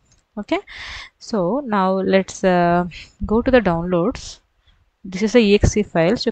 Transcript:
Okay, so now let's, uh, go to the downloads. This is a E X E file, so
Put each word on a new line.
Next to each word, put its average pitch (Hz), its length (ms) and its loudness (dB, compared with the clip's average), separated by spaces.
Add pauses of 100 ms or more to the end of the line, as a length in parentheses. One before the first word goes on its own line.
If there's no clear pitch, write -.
(360)
Okay, 254 220 -4 (640)
so 208 440 -2
now 196 300 0
let's, 190 500 0
uh, 175 440 2 (360)
go 214 200 0
to 254 80 0
the 247 100 6
downloads. 180 800 -2 (680)
This 185 160 -8
is 214 140 0
a 247 40 8
E 202 140 4
X - 240 2
E 208 60 0
file, 175 340 0
so 233 140 -4